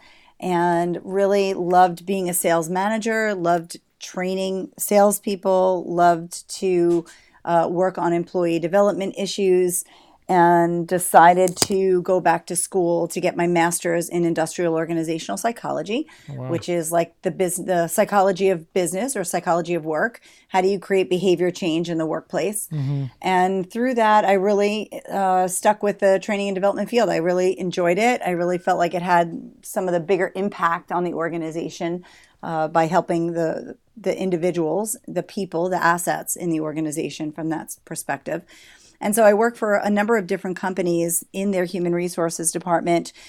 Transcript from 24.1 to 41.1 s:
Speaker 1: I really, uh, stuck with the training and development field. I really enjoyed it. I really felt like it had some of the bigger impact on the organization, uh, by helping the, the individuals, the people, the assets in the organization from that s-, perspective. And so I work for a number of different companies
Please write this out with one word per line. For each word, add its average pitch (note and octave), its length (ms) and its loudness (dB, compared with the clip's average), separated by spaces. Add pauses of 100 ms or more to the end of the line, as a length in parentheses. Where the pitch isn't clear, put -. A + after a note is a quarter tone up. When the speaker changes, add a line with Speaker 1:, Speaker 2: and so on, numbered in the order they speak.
Speaker 1:
I G3 100 4
really, G3+ 540 0 (220)
uh, F#3 380 2
stuck G#3 340 0
with G3+ 160 -2
the F#3+ 240 4
training G3+ 240 -4
and G3+ 80 -2
development G3 360 0
field. A#3 200 2
I E3 60 0
really F3+ 420 0
enjoyed F3+ 400 0
it. A#3 260 2
I F3+ 60 -2
really F3 280 0
felt F3 200 0
like F3 160 0
it F3 80 -4
had F3 480 0 (120)
some F#3+ 260 -4
of F3+ 40 0
the F3 80 2
bigger F3+ 360 0
impact F3+ 560 -4
on F3 100 -2
the F3 100 -2
organization, E3 920 -6 (360)
uh, D#3+ 280 -4
by E3 180 2
helping E3+ 460 0
the, E3 440 -4 (200)
the G3 200 -4
individuals, F3 800 -2 (120)
the E3+ 160 -6
people, F3+ 440 -4
the F3+ 140 -2
assets E3+ 540 0
in F3 140 -4
the D#3 100 -2
organization D3+ 720 -6
from D#3+ 160 -6
that D#3 180 -6
s-, - 180 -16
perspective. D#3 600 -8 (580)
And G#3 120 -2
so A3+ 100 4
I G#3 80 8
work A#3 240 2
for G#3 200 0
a G#3 120 -2
number G#3 300 2
of F#3+ 80 -4
different F#3 320 -6
companies F3 760 -2